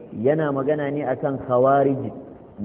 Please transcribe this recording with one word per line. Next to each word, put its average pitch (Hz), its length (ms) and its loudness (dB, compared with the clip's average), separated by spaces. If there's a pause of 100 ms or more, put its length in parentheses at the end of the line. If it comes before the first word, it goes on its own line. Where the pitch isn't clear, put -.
(240)
yana 151 280 2
magana 143 380 -2
ne 143 140 -4
akan 131 420 -2
khawarij, 135 540 4 (640)